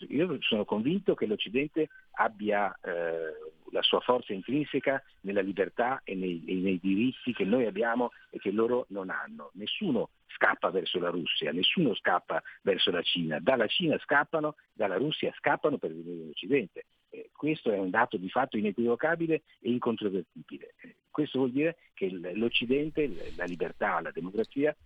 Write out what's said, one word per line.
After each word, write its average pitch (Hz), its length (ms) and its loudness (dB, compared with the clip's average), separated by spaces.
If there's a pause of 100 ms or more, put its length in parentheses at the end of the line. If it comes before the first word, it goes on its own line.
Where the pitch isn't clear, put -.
io 156 320 0
sono 104 240 2
convinto 147 500 2
che 120 120 -2
l'Occidente 135 640 0 (220)
abbia, 104 720 0
eh, 82 720 -4 (180)
la 90 120 0
sua - 180 4
forza 123 320 0
intrinseca 135 720 -2 (180)
nella 101 220 0
libertà 101 600 0
e 98 120 -8
nei, 90 320 -2
e 92 80 -2
nei 92 260 0
diritti 110 520 0
che - 120 0
noi 110 220 4
abbiamo 117 440 0 (200)
e - 80 -10
che 104 120 -2
loro 113 380 2
non 95 220 -6
hanno. - 440 -8
Nessuno 107 560 -2 (160)
scappa - 440 2
verso 87 280 -2
la 87 120 0
Russia, 80 420 -2
nessuno 139 420 2
scappa 87 480 0 (200)
verso 95 280 2
la 87 120 0
Cina. 78 360 0
Dalla 123 280 4
Cina 147 320 2
scappano, 151 580 2 (160)
dalla 95 240 0
Russia 139 420 0
scappano 151 400 2
per 80 160 -4
venire 85 280 -8
in 80 80 -12
Occidente. 104 560 -2 (240)
Eh, - 220 -16
questo 147 380 -2
è 101 80 2
un 92 120 -2
dato 110 260 2
di 92 120 -4
fatto 127 280 0
inequivocabile 120 880 0 (180)
e 120 100 -4
incontrovertibile. 104 1120 -4
Eh, - 160 -20 (120)
questo 143 300 -2
vuol 131 140 2
dire 156 240 0 (180)
che - 160 -2
l-, 90 260 -8
l'Occidente, 135 680 2
l-, - 300 -4
la - 80 -4
libertà, 180 560 -2
la 165 100 -6
democrazia 196 760 -2